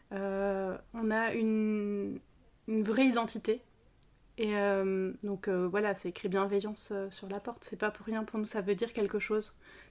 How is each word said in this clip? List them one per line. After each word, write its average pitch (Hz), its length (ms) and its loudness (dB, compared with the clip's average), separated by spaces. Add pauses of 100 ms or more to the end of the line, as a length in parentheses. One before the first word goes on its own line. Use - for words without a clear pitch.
(140)
Euh, 196 640 -2 (160)
on 226 160 0
a 226 240 2
une, 214 840 0 (480)
une 220 160 2
vraie 220 240 6
identité. 226 540 2 (760)
Et, 208 180 0
euh, 190 560 2 (120)
donc, 196 240 -4
euh, 185 200 2
voilà, 202 280 2
c'est 180 140 -6
écrit 180 200 -4
bienveillance, 196 600 0
euh, 196 180 -4
sur - 180 -12
la 196 120 -6
porte. 240 240 -8
C'est - 160 -8
pas 214 100 0
pour - 160 -10
rien 220 180 -2
pour 214 160 -6
nous, 214 60 0
ça 208 160 -2
veut 196 140 0
dire 233 180 -2
quelque 208 240 0
chose. 214 400 -2 (340)